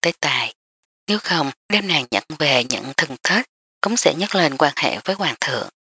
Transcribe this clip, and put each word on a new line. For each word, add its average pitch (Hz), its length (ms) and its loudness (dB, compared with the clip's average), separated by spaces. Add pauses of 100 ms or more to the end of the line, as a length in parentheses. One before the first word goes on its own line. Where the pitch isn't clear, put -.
tới 170 200 0
tài. 139 340 -2 (520)
Nếu 208 120 0
không, 160 320 0 (180)
đem 202 200 0
nàng 147 220 0
nhận 196 140 0 (140)
về 131 260 2
nhận 123 320 -6
thân 139 260 0
thích, 233 240 0 (340)
cũng 214 160 2
sẽ 156 180 4
nhắc 185 200 -2
lên 156 220 2
quan 143 200 4
hệ - 280 0
với 190 120 -2
hoàng 180 240 -2
thượng. 123 280 -4 (180)